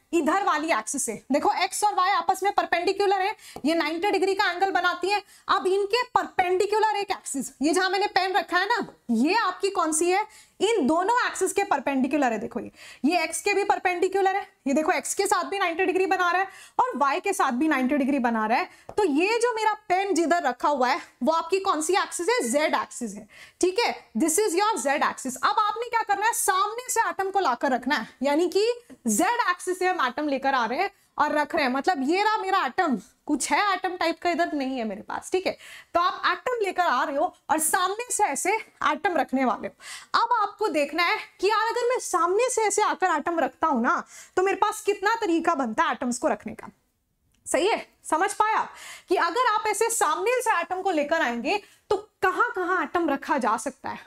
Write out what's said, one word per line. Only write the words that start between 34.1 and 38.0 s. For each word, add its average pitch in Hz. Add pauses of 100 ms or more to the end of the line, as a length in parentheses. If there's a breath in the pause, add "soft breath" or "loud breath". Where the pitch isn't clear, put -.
का 349
इधर 339
नहीं 269
है 233
मेरे 214
पास, -
ठीक 370
है? - (420 loud breath)
तो 339
आप 381
एटम 440
लेकर 359
आ 285
रहे 294
हो 320 (160)
और 320
सामने 392